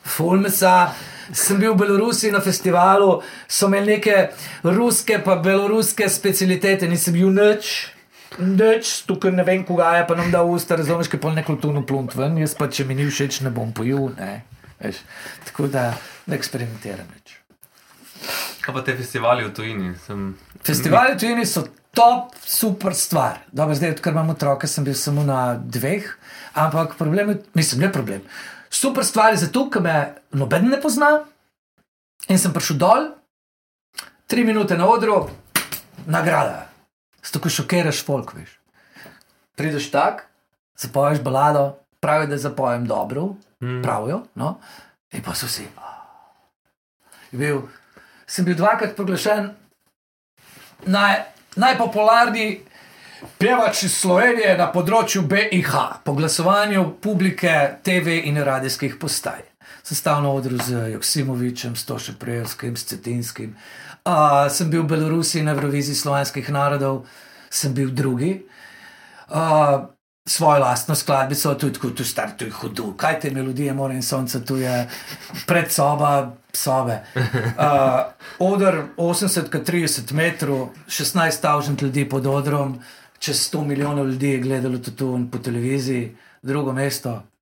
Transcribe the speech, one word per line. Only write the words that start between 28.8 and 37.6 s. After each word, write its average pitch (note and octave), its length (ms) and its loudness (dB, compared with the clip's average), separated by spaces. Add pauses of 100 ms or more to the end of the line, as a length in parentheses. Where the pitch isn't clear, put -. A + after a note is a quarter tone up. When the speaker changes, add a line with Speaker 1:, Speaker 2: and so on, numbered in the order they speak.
Speaker 1:
stvar A3 320 4
je F3+ 80 2
zato, A#3+ 240 0
ker G#3 160 -2
me E3 140 0 (340)
noben D3 400 2
ne C4+ 80 2
pozna D4 480 2 (960)
in - 160 2
sem F#3 160 2
prišel D3+ 240 -2
dol, A3 300 4 (1160)
tri A#3 220 2
minute G#3+ 320 2
na E3+ 80 4
odru, A3 380 4 (800)
nagrada. D#3+ 640 0 (560)
Se - 80 -12
tako E3 160 -2
šokiraš D#3 540 0